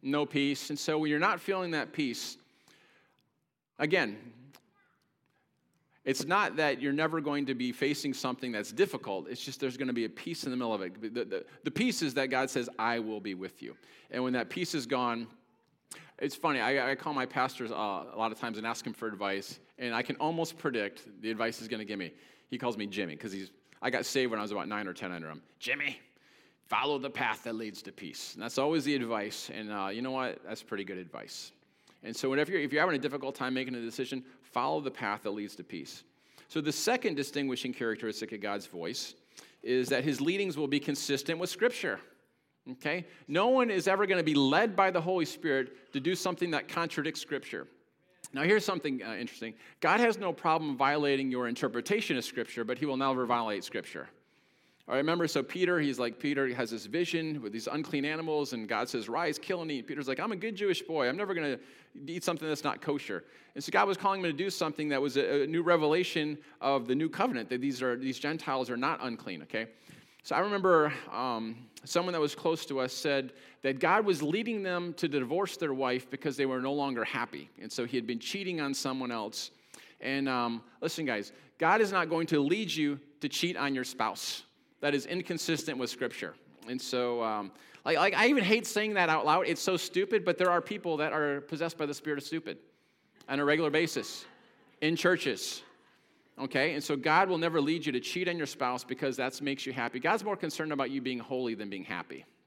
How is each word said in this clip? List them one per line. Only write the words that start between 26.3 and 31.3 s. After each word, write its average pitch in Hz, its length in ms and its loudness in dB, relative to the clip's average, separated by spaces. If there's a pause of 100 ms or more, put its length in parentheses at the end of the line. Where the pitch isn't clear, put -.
follow 135 300 2
the 131 120 -4
path 113 340 -2
that 113 100 -4
leads 110 280 -8
to 98 100 -14
peace." - 400 -12
And 135 100 -10
that's 113 140 -4
always 147 280 2
the 143 100 2
advice, 113 580 -2
and, 107 180 -8
uh, 101 220 -4
you 110 80 -6
know 131 100 -4
what? 131 320 -4
That's 101 200 -10
pretty 101 220 -6
good 92 120 -8
advice. - 560 -12 (500)